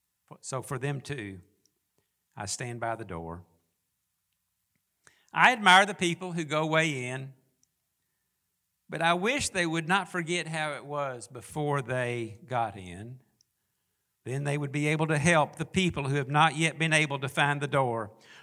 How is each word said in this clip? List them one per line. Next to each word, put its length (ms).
So 220
for 160
them 220
too, 380
I 100
stand 340
by 140
the 100
door. 400
I 200
admire 320
the 100
people 380
who 120
go 200
way 420
in, 260
but 140
I 120
wish 360
they 160
would 200
not 240
forget 380
how 240
it 140
was 420
before 540
they 640
got 320
in. 400
Then 200
they 120
would 160
be 160
able 200
to 100
help 380
the 100
people 380
who 120
have 140
not 260
yet 220
been 160
able 240
to 100
find 320
the 60
door, 440